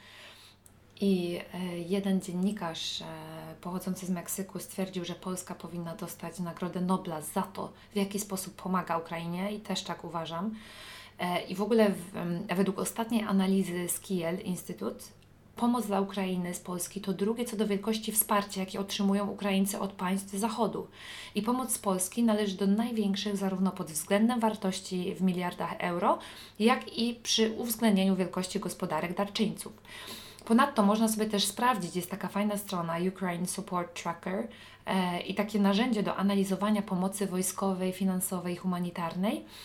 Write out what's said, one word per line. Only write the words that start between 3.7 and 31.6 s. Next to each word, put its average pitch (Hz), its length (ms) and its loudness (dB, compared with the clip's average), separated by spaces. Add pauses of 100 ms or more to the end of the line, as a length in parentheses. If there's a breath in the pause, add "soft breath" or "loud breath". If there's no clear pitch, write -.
z 185 40 -4
Meksyku 180 480 -4
stwierdził, 185 460 -4
że 180 100 -6
Polska 185 400 -8
powinna 170 400 -8
dostać 165 440 -8
Nagrodę 175 420 -4
Nobla 180 400 0
za 185 220 -2
to, - 300 -6 (200 loud breath)
w - 40 -4
jaki 196 240 0
sposób - 340 -6
pomaga 175 440 -2
Ukrainie, 170 540 -4
i 208 80 -6
też 185 220 -4
tak - 220 -8
uważam. 165 500 -4 (640 loud breath)
E, 180 240 0
i - 120 -8
w 185 80 -2
ogóle 214 280 6
w, - 260 -6
em, 175 300 -4 (100)
według 196 220 4
ostatniej 226 440 0
analizy 190 640 4
z - 120 -2
Kiel 175 400 -2
Instytut - 680 -6 (480)
pomoc 240 300 2
dla 196 140 2
Ukrainy 185 540 0
z 175 60 -8
Polski 180 400 -6
to 196 120 -2
drugie 220 320 0
co 226 120 -4
do 208 100 2
wielkości 214 460 0
wsparcie, 202 480 2
jakie 190 200 -4
otrzymują 196 460 2
Ukraińcy 196 540 2
od 196 120 -2
państw 185 380 -2
Zachodu. 214 580 0 (460 loud breath)
I 208 80 0
pomoc 240 300 0
z - 60 -2
Polski 190 440 0
należy 208 340 4
do 196 100 2
największych 208 720 2
zarówno 190 340 2
pod 175 200 -6
względem 220 500 4
wartości 190 760 0
w - 80 -2
miliardach 175 560 0
euro, 180 400 2 (400 loud breath)
jak 240 400 4
i 233 240 0
przy 220 300 2
uwzględnieniu 202 640 4
wielkości 185 440 -2
gospodarek 175 540 -4
darczyńców. - 580 0 (720 loud breath)
Ponadto 247 380 6
można 220 260 6
sobie 214 180 2
też 202 180 2
sprawdzić, 208 520 0